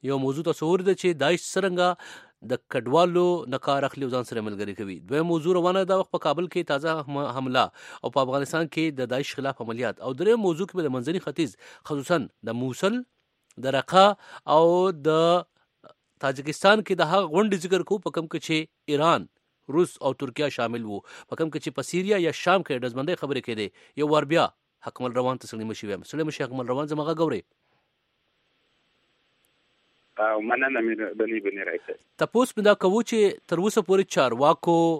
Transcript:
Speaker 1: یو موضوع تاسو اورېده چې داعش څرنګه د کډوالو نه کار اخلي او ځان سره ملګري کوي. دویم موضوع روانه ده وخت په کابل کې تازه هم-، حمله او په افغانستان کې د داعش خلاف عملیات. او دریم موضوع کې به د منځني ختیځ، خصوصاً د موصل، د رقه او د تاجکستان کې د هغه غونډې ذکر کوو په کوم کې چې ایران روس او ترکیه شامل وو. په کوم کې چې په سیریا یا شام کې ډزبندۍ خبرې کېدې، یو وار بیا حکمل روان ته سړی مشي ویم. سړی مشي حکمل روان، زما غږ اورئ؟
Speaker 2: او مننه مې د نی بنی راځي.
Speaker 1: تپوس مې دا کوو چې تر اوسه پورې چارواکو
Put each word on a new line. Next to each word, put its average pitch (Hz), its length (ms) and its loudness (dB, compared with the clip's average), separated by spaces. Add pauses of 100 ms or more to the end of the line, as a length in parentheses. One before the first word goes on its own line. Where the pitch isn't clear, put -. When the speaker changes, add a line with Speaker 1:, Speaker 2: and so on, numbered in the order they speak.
Speaker 1:
یو 135 160 -2
موضوع 135 260 -2
تاسو 156 220 -2
اورېده 185 280 2
چې 185 120 -4
داعش 165 340 0 (140)
څرنګه 180 420 0 (460)
د 123 160 -4 (160)
کډوالو 170 720 2
نه 131 100 -4
کار 139 240 0
اخلي 139 220 -4
او 127 60 -4
ځان 123 140 -2
سره 117 160 -6
ملګري 101 340 -6
کوي. 98 240 -8
دویم 139 280 -2
موضوع 170 280 0
روانه 180 300 2
ده 185 140 2
وخت - 140 -4
په 175 60 -2
کابل 160 280 0
کې 175 180 -4
تازه 151 360 -2
هم-، 139 360 -6
حمله 131 280 2 (400)
او 117 60 -2
په 139 100 2
افغانستان 139 460 0
کې 160 240 -2
د 131 160 -6
داعش 127 280 -4
خلاف 131 280 -6
عملیات. 113 380 -6
او 127 120 -6
دریم 190 240 2
موضوع 185 300 0
کې 185 100 -10
به 180 60 -2
د 156 40 -2
منځني 131 320 -2
ختیځ، 151 380 -4 (280)
خصوصاً 143 440 -2 (160)
د 110 60 -6
موصل، 131 520 -2 (560)
د 120 80 -6
رقه 180 500 6 (300)
او 170 440 6
د 156 180 -4 (1120)
تاجکستان 143 600 2
کې 196 140 -2
د 175 60 -2
هغه 175 260 2
غونډې 196 280 2
ذکر 175 280 0
کوو 196 160 0
په 170 120 -6
کوم 160 160 -4
کې 156 120 -8
چې 156 280 -2 (200)
ایران 147 400 2 (500)
روس 175 140 2 (120)
او 139 80 0 (120)
ترکیه 143 340 -4
شامل 117 320 -4
وو. 101 160 -8
په - 360 -14
کوم 165 120 0
کې 156 120 -6
چې 160 140 -4
په 139 120 -4
سیریا 190 340 0
یا 151 160 0
شام 190 260 4
کې 127 180 -4
ډزبندۍ 131 380 -4
خبرې 135 260 -4
کېدې، 107 180 -4 (360)
یو 151 100 2
وار 151 200 4
بیا 165 120 4 (440)
حکمل 123 300 -6
روان 127 240 0
ته - 80 -20
سړی 110 200 -8
مشي 107 180 -10
ویم. 95 220 -6
سړی 156 200 -4
مشي 147 140 -6
حکمل 127 280 -6
روان، 143 200 -2
زما 151 160 -2
غږ 160 180 -4
اورئ؟ 120 160 -4 (2750)
Speaker 2:
او 110 120 2 (120)
مننه 131 360 0
مې 113 80 0 (240)
د 113 40 2 (100)
نی 110 60 -2 (100)
بنی 98 180 -6
راځي. 85 280 -8 (280)
Speaker 1:
تپوس 240 320 0
مې 214 140 -4
دا 208 60 8 (120)
کوو 208 240 2
چې 226 100 2 (320)
تر 165 120 -2
اوسه 214 240 2
پورې 190 160 4 (100)
چارواکو 147 640 4 (220)